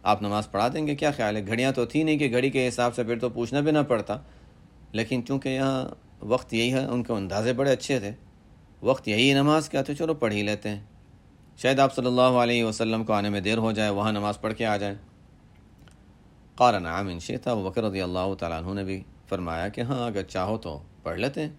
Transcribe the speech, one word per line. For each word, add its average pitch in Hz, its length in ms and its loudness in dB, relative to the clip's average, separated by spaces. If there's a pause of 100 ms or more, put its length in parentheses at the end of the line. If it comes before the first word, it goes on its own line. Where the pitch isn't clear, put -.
آپ 101 180 2
نماز 104 300 -2
پڑھا 104 220 2
دیں 151 140 -2
گے؟ 147 80 -2
کیا 143 160 0
خیال 107 260 -2
ہے؟ 98 100 -6
گھڑیاں 120 240 0
تو 123 140 0
تھی 151 180 0
نہیں 156 140 2
کہ 139 140 0
گھڑی 127 180 2
کے 131 180 0
حساب 120 280 0
سے 123 80 -2
پھر 117 160 -2
تو 123 100 -2
پوچھنا 117 300 -2
بھی 147 120 2
نہ 151 160 4
پڑتا، 110 300 0 (760)
لیکن 113 340 -2
چونکہ 135 240 -2
یہاں 131 360 -2 (340)
وقت 113 340 -2
یہی 117 200 2
ہے، 131 120 2
ان 123 180 -2
کے 117 100 -4
اندازے 104 400 0
بڑے 139 180 2
اچھے 131 280 0
تھے، 101 120 -6 (720)
وقت 127 260 2
یہی 117 260 4
نماز 151 360 4
کا، 139 120 0
تو 139 120 -4
چلو 160 200 -2
پڑھ 120 200 0
ہی 104 100 0
لیتے 104 260 -4
ہیں، 104 140 -8 (760)
شاید 131 220 2
آپ 135 160 4
صلی 127 120 0
اللہ 127 360 6
علیہ 120 200 4
وسلم 110 400 0
کو 110 100 0
آنے 104 160 2
میں 101 120 -2
دیر 107 160 0
ہو 113 140 2
جائے، 107 180 0
وہاں 104 220 0
نماز 104 300 -2
پڑھ 110 120 -4
کے 113 120 -4
آ 107 120 2
جائیں۔ 101 180 -4 (1600)
قال 110 280 6
نعم 87 240 -4
ان 85 120 -6
شئت، - 280 -6
ابو 104 220 -2
بکر 107 140 -2
رضی 98 180 -2
اللہ 92 380 -2
تعالیٰ 82 180 -4
عنہ 87 160 -6
نے 98 100 -4
بھی 95 200 -6 (240)
فرمایا 87 400 -4
کہ 107 140 -8
ہاں، 123 260 -4
اگر 98 160 -4
چاہو 92 340 -4
تو 78 220 -10 (240)
پڑھ 85 160 -6
لیتے 143 220 -4
ہیں۔ 151 180 -6